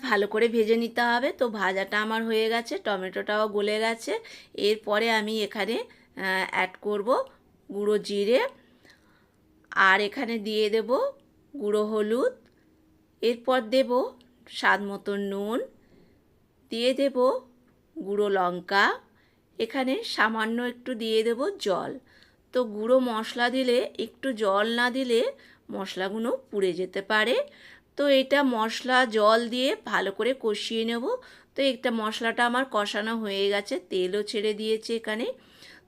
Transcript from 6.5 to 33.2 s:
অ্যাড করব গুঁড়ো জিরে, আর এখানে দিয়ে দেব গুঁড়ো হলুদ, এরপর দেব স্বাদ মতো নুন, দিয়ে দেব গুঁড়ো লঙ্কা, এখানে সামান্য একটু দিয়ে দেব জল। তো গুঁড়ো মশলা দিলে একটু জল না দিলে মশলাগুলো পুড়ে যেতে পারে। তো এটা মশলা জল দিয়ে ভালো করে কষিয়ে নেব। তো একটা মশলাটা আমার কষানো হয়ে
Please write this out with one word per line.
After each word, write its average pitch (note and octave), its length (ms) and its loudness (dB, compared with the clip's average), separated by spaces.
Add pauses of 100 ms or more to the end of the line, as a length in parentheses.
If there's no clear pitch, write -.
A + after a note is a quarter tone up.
অ্যাড F#3 300 -2
করব G#3 280 -4 (600)
গুঁড়ো G#3 280 0
জিরে, G3+ 420 2 (1300)
আর F#3+ 280 4
এখানে A3 380 -4
দিয়ে G#3+ 320 0
দেব A3 200 0 (640)
গুঁড়ো G#3 300 0
হলুদ, A3 480 0 (920)
এরপর B3 380 0
দেব A#3+ 300 2 (560)
স্বাদ G3 360 0
মতো G3 340 -6
নুন, G3+ 420 -4 (1120)
দিয়ে A#3 220 2
দেব C#4 220 0 (800)
গুঁড়ো G3+ 320 -2
লঙ্কা, F3+ 560 2 (760)
এখানে B3+ 360 -2 (100)
সামান্য A3 580 0
একটু B3 320 -8
দিয়ে A3 280 0
দেব A#3 180 0 (180)
জল। F#3 340 -2 (640)
তো B3+ 100 2
গুঁড়ো A3 340 2
মশলা A#3+ 520 0
দিলে B3+ 280 2 (200)
একটু - 340 -6
জল G#3 340 2 (100)
না A#3+ 140 2
দিলে A#3+ 300 2 (500)
মশলাগুলো G3+ 600 -4 (160)
পুড়ে G3 260 0
যেতে F#3 300 -4
পারে। G#3+ 340 2 (600)
তো C#4+ 120 0
এটা C4+ 340 4
মশলা A#3+ 640 0
জল A3 420 6
দিয়ে B3+ 220 0 (140)
ভালো G3 280 0
করে A3 280 0
কষিয়ে A3+ 440 -2
নেব। A#3 200 -4 (480)
তো - 100 -6
একটা B3+ 280 0
মশলাটা A3+ 560 -2
আমার B3 240 0
কষানো G#3 460 -2
হয়ে G3+ 320 -2